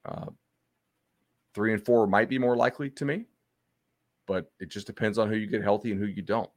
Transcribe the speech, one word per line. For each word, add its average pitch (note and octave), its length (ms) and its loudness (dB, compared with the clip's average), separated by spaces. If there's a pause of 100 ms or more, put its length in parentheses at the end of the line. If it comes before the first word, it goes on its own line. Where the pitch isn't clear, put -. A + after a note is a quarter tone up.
Uh, - 260 -10 (1200)
three G#2+ 200 0
and G#2 120 -2
four A#2 220 6
might G#2 220 4
be B2+ 100 -2
more B2 180 2
likely B2+ 340 0
to C#3+ 140 -8
me, F3 220 -4 (1000)
but F#2 240 -4 (100)
it F#2+ 100 -12
just G2+ 160 -12
depends G#2+ 320 -4
on G#2+ 100 2
who A2 80 -2
you G#2+ 120 -4
get G#2+ 140 -2
healthy G#2+ 280 0
and G2 100 -2
who G#2 60 -2
you G2 160 -6
don't. G2+ 340 -4